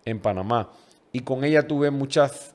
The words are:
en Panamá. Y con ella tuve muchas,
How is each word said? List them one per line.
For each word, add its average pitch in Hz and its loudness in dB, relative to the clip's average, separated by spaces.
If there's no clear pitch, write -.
en 113 -6
Panamá. 104 -2
Y 127 -4
con 131 -4
ella 151 4
tuve 147 2
muchas, 139 0